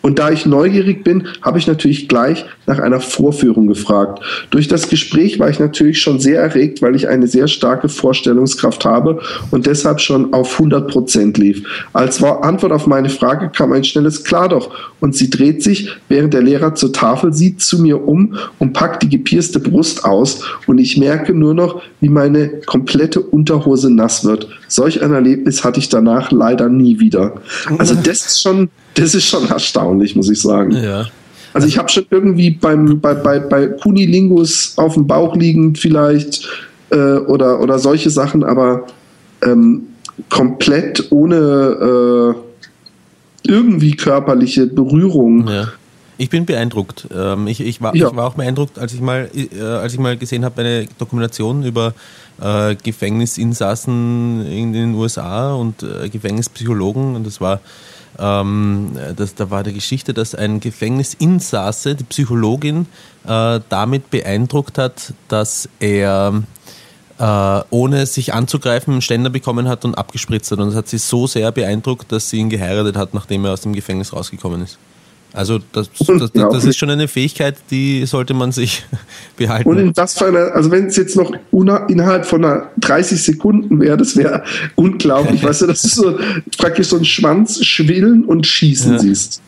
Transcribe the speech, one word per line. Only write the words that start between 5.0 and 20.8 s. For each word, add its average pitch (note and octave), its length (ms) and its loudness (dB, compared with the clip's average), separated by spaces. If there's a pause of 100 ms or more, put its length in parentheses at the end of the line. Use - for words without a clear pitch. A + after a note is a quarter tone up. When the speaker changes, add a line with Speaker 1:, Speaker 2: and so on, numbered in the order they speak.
Speaker 1:
war - 100 2
ich D3 80 -2
natürlich D3+ 420 2
schon C3+ 200 2
sehr C#3+ 200 4
erregt, D3 400 0
weil B2 140 2
ich C#3 140 0
eine B2+ 180 4
sehr B2+ 220 2
starke C3 400 0
Vorstellungskraft B2+ 960 0
habe D3 360 2 (300)
und B2+ 160 0
deshalb D3 340 0
schon C3+ 320 0
auf B2+ 280 0
hundert D3 320 2
Prozent G#2+ 460 2
lief. G2+ 260 2 (280)
Als B2+ 300 0
Wa-, C#3+ 200 2
Antwort F#3 300 0
auf D3+ 140 0
meine C3+ 220 2
Frage C#3+ 440 -2
kam C3 200 0
ein C3+ 100 2
schnelles D3+ 400 0
„Klar F3 260 0
doch“. D3 220 0 (300)
Und C#3 160 0
sie C3 120 2
dreht D3+ 360 2
sich, G3+ 260 0 (180)
während D3 260 2
der B2+ 80 4
Lehrer C#3+ 340 2
zur C3+ 160 0
Tafel C3 400 0
sieht, F3 280 2
zu E3+ 220 0
mir D3+ 240 2
um F#3+ 300 2 (240)
und B2+ 140 0
packt E3 280 -2
die D#3 60 2
gepierste D#3 500 0
Brust - 460 0
aus. G2+ 360 0 (280)
Und B2+ 100 4
ich - 180 2